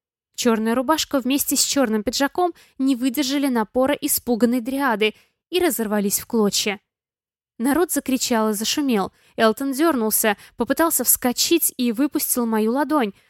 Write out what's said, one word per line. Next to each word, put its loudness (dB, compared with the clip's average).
Черная 0
рубашка 0
вместе -2
с 2
черным 0
пиджаком -2
не 2
выдержали -2
напора 0
испуганной 0
дриады 0
и 0
разорвались 0
в -14
клочья. 0
Народ 0
закричал 0
и 0
зашумел. -2
Элтон 2
дернулся, 0
попытался 0
вскочить 0
и 0
выпустил -2
мою 0
ладонь. 0